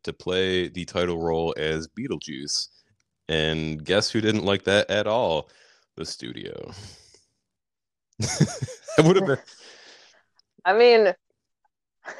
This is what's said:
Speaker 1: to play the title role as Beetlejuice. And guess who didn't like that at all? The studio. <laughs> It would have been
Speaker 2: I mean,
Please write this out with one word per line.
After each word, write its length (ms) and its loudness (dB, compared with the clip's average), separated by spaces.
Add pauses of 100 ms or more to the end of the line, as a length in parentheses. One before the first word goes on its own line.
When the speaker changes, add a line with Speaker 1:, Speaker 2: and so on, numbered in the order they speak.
Speaker 1:
to 80 -8
play 560 -2
the 160 -10
title 380 -2
role 360 -2
as 300 -4
Beetlejuice. 800 -8 (600)
And 560 -2
guess 260 0
who 100 -2
didn't 240 0
like 200 0
that 260 2
at 160 0
all? 440 -2 (460)
The 100 -12
studio. 680 -14 (1500)
<laughs> 800 -2
It 60 6
would 120 6
have 100 2
been 120 0 (1300)
Speaker 2:
I 120 4
mean, 380 8 (1040)